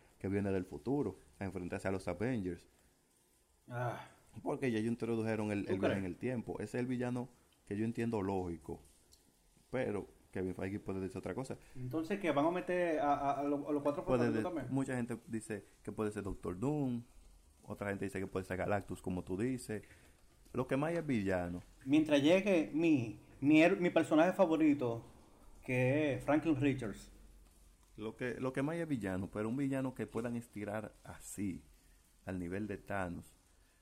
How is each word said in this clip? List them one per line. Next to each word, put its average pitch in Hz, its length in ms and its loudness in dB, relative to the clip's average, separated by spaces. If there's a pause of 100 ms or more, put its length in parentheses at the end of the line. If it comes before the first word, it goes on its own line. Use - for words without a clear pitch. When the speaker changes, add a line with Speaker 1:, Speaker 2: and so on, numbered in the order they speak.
(180)
Speaker 1:
que 98 100 -6
viene 98 240 0
del 92 140 0
futuro, 110 540 -2 (180)
a 101 80 -4
enfrentarse 92 420 -6
a 95 40 0
los 95 160 -4
Avengers. 92 600 -2 (1000)
Speaker 2:
Ah. 123 360 -4 (380)
Speaker 1:
Porque 139 300 0
ya 110 80 2
ellos 117 120 0
introdujeron 110 600 0
el, 101 140 0
Speaker 2:
¿Tú - 80 0
Speaker 1:
el 95 60 0
viaje 98 140 2
Speaker 2:
crees? 98 120 0
Speaker 1:
en 87 60 -4
el 85 60 -8
tiempo. 120 420 -4
Ese 104 180 -6
es 123 40 0
el 123 60 -2
villano 123 420 -2 (360)
que 101 120 -6
yo 110 80 0
entiendo 117 380 0
lógico. 87 580 -4 (880)
Pero 110 380 -2 (240)
Kevin 92 240 -2
Feige 95 240 -4
puede 95 220 -6
decir 95 180 -6
otra 90 160 -6
cosa. 131 200 -6 (200)
Speaker 2:
Entonces, 156 440 -4
¿qué? 170 120 0
¿Van 143 160 4
a 170 40 4
meter 175 480 0
a, 143 140 2
a, 139 280 0
a - 20 -2
lo-, 143 260 -2
a - 20 -2
los 147 120 0
Cuatro 147 200 0
Speaker 1:
Puede 123 200 2
Speaker 2:
Fantásticos 113 300 0
Speaker 1:
de-, 156 80 -4
Speaker 2:
también? 123 140 -4
Speaker 1:
mucha 135 200 0
gente 120 320 -4
dice 107 380 -6 (180)
que 107 80 -8
puede 107 200 -2
ser 104 120 -6
Doctor 90 340 -6
Doom. 127 460 -2 (600)
Otra 101 260 -6
gente 98 160 -2
dice 95 140 -4
que 95 60 -2
puede 95 200 -4
ser 92 120 -4
Galactus, 92 420 -2
como 90 240 -4
tú 92 140 -4
dices. 113 460 -4 (680)
Lo 127 140 -2
que 135 80 2
más 151 160 0
es 170 140 -2
villano. 92 560 0 (240)
Speaker 2:
Mientras 147 360 6
llegue 180 520 4
mi, 143 460 4 (220)
mi 156 200 8
her-, 175 180 6
mi 175 120 4
personaje 165 420 6
favorito, 147 720 4 (560)
que 131 540 2
es - 80 -6
Franklin 151 360 2
Richards. 127 520 0 (840)
Speaker 1:
Lo 110 200 -6
que, 123 240 -4
lo 131 140 -2
que 135 100 -2
más 151 140 -2
es 165 100 -4
villano, 98 420 -2
pero 107 200 -4
un 123 80 -2
villano 135 360 -2
que 110 140 -6
puedan 120 280 -4
estirar 104 680 -8
así, 92 600 -6 (640)
al 95 140 -6
nivel 90 260 -4
de 98 120 -6
Thanos. 92 600 -6 (440)